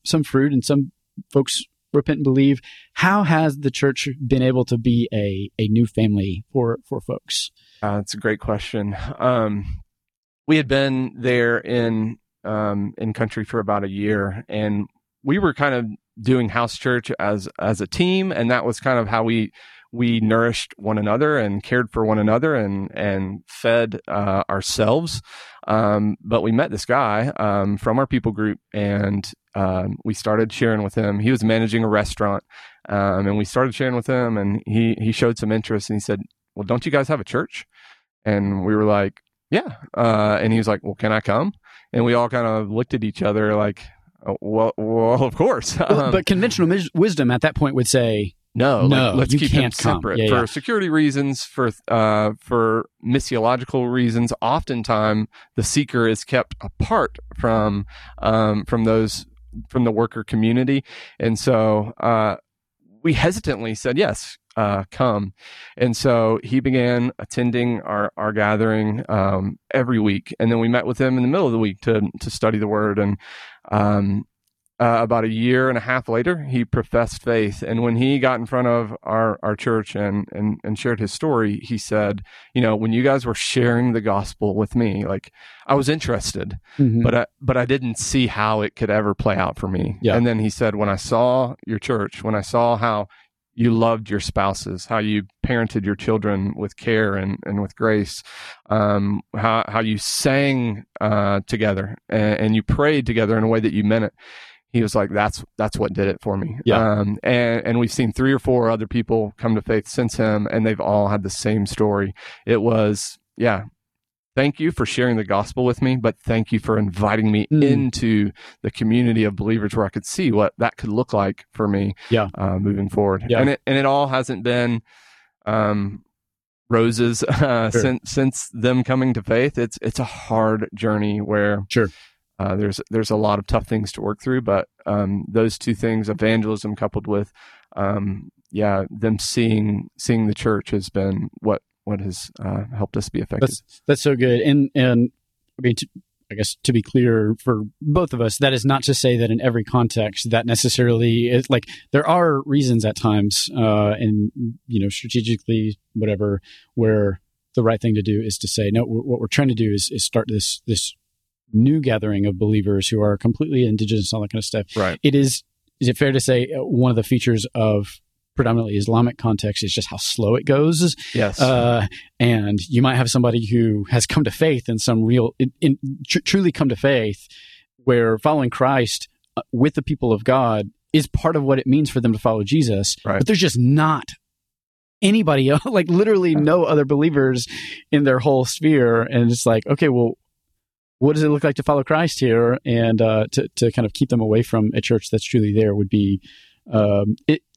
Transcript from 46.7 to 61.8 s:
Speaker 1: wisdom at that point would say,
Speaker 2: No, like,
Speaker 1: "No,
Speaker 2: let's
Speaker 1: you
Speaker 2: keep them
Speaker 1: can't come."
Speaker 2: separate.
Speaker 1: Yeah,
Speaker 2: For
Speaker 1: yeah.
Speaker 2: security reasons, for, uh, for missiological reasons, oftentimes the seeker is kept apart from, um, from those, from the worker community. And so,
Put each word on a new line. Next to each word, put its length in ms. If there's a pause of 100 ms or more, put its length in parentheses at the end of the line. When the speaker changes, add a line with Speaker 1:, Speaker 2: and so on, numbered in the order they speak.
Speaker 1:
wisdom 340
at 120
that 120
point 220
would 120
say, 460 (220)
Speaker 2:
No, 260
like, 80
Speaker 1:
"No, 240
Speaker 2:
let's 200
Speaker 1:
you 60
Speaker 2:
keep 120
them 100
Speaker 1:
can't 160
come." 200
Speaker 2:
separate. 200
Speaker 1:
Yeah, 120
Speaker 2:
For 100
Speaker 1:
yeah. 60
Speaker 2:
security 440
reasons, 540
for, 260 (180)
uh, 520
for 500 (160)
missiological 840
reasons, 500
oftentimes 840 (280)
the 80
seeker 440
is 160
kept 380
apart 560 (200)
from, 480 (360)
um, 440
from 200
those, 400 (440)
from 140
the 80
worker 320
community. 600 (360)
And 180
so, 600